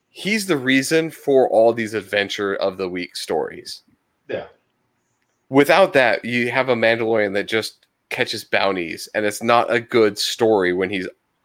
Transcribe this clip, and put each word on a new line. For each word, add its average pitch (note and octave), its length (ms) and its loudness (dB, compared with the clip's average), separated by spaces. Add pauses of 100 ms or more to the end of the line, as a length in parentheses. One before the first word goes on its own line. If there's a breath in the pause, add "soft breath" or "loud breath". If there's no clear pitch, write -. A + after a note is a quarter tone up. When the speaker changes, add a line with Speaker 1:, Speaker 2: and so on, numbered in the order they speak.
(120)
Speaker 1:
he's G3+ 360 -4
the F3 80 0
reason C3+ 560 0
for C3 380 2
all A2+ 240 4
these A2+ 200 -4
Adventure G2 600 -4
of F#2 220 -2
the F#2+ 100 -4
Week F2+ 300 -8
stories. - 640 -6 (480)
Speaker 2:
Yeah. G#2 160 -8 (1040)
Speaker 1:
Without D#3+ 420 4
that, B2 320 2
you A#2+ 280 -2
have C3 180 0
a B2 60 2
Mandalorian A2+ 580 0
that G2 160 -2
just - 360 -4 (240)
catches - 360 -6
bounties, F#2+ 680 -4
and G#2+ 120 -2
it's G#2 180 -4
not A#2+ 300 2
a A#2+ 80 0
good A2 360 2
story G#2 560 0
when F#2 160 -2
he's, F#2 180 -6 (380)